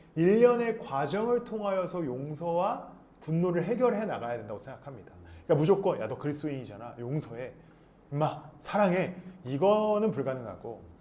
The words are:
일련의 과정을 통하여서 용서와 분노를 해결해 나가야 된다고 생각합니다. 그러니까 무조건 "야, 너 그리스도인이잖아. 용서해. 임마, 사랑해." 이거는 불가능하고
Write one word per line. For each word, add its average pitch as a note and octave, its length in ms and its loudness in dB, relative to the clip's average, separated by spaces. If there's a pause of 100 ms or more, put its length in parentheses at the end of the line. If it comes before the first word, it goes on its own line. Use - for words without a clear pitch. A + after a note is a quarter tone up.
(160)
일련의 A3+ 600 6
과정을 G#3 640 0
통하여서 F#3+ 600 -2
용서와 D#3+ 880 -2 (280)
분노를 E3+ 440 0
해결해 A3 400 2
나가야 A#2+ 340 -4
된다고 G#2+ 200 -10
생각합니다. B2+ 540 -16 (320)
그러니까 E3 100 4
무조건 F3 460 4
"야, A2 80 -4
너 B2 100 -6
그리스도인이잖아. B2+ 800 -6
용서해. B2 540 -6 (600)
임마, C#3+ 300 0 (180)
사랑해." F#3 540 2 (300)
이거는 G#3 680 2
불가능하고 A#2 720 -6 (180)